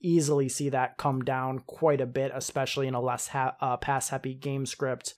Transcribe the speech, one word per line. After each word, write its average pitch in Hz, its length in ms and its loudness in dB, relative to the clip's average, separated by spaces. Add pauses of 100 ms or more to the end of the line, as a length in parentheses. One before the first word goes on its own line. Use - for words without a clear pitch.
easily 147 480 4
see 143 200 -2
that 127 280 0
come 131 260 0
down 131 360 -2
quite 147 420 2
a 127 40 0
bit, 131 300 -2
especially 135 520 -2
in 127 60 -2
a 123 80 0
less 123 280 -2
ha-, 131 320 0
uh, 127 160 0
pass-happy 135 560 -2
game 135 320 -4
script - 520 -4